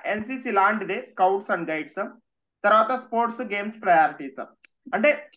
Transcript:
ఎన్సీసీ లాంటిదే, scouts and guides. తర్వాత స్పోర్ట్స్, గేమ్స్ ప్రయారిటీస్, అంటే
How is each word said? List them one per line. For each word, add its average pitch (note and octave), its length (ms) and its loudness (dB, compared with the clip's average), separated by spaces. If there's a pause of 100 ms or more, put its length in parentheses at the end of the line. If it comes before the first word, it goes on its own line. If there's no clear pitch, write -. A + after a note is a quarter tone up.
ఎన్సీసీ G#3+ 440 -6
లాంటిదే, G3+ 600 0
scouts G3 460 0
and E3+ 120 -4
guides. D#3 420 -6 (540)
తర్వాత A3 360 4
స్పోర్ట్స్, A#3 400 -2
గేమ్స్ G#3 420 -6
ప్రయారిటీస్, D3+ 580 2 (540)
అంటే B3 420 0